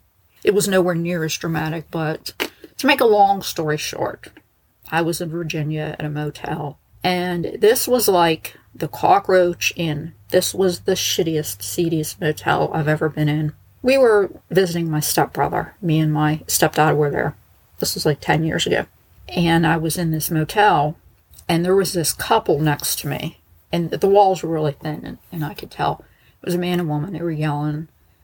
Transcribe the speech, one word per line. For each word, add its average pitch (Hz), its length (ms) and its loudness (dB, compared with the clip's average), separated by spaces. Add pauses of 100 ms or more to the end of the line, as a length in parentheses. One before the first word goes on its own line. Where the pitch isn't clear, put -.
(440)
It - 100 4
was 208 140 2
nowhere 180 260 2
near 170 300 -2
as 156 120 -4
dramatic, 160 540 -6
but - 640 -6 (260)
to 262 100 -2
make 262 140 4
a 247 40 4
long 202 360 4
story 151 360 -4
short, - 520 -8 (600)
I 165 100 0
was 165 200 -2
in 170 80 -6
Virginia 156 680 -6
at - 80 -8
a 151 40 -4
motel, 151 680 -8 (260)
and 180 560 -2
this 226 280 4
was 247 200 2
like 170 500 2 (180)
the 156 120 -6
Cockroach 180 880 2
Inn. 160 380 -4 (160)
This - 240 2
was 185 280 0
the 190 100 0
shittiest, 160 720 -2
seediest 165 580 -2
motel 151 500 -2
I've 156 160 -2
ever 156 220 0
been 151 180 -2
in. 151 260 0 (280)
We 262 160 4
were 214 320 6 (220)
visiting 170 400 2
my 151 80 0
stepbrother. - 840 -2
Me 160 180 2
and 156 140 2
my 151 320 0
stepdad 156 500 2
were 147 140 2
there. - 260 -2 (440)
This - 160 -4
was, - 100 -4
like, 151 140 2
ten 160 240 0
years - 240 -2
ago. - 180 0 (440)
And 170 360 2
I 160 120 4
was 160 200 -2
in 170 140 0
this 156 180 -2
motel, 160 640 2 (520)
and 170 180 2
there 185 100 4
was 196 180 2
this 170 200 -2
couple - 460 2
next 151 400 0
to - 80 -8
me, 143 320 -8 (320)
and 170 180 -2
the 190 180 0
walls 196 360 4
were 160 60 -4
really 156 240 -2
thin, - 320 -10
and, - 120 -14 (140)
and 160 120 -6
I 147 120 -8
could - 160 -16
tell. 156 340 -4 (360)
It - 40 -14
was 175 100 -2
a 175 40 -2
man 180 200 -2
and 165 100 -2
woman. 151 240 -4
They 165 80 -6
were 170 100 -4
yelling, 151 560 -4 (360)